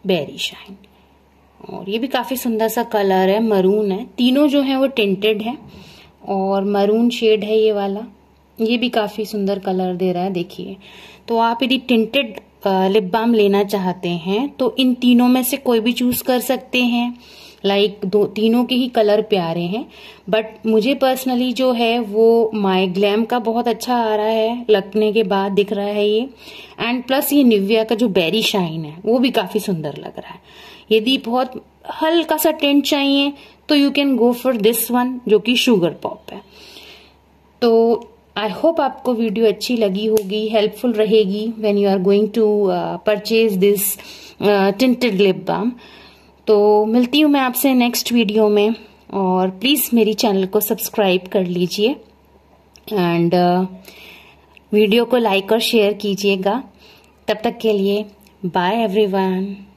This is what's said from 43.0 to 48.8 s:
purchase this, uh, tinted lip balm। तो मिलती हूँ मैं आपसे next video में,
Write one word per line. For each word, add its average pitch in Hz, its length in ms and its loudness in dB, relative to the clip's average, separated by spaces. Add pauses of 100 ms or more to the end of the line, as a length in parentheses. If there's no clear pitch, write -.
purchase 214 480 0
this, 202 400 2 (440)
uh, 202 380 2
tinted 247 420 2
lip 175 240 2
balm। 180 260 -2 (760)
तो 208 380 4
मिलती 247 340 2
हूँ 302 120 4
मैं 285 80 4
आपसे 262 340 0
next 240 380 0
video 214 380 2
में, 208 240 2 (400)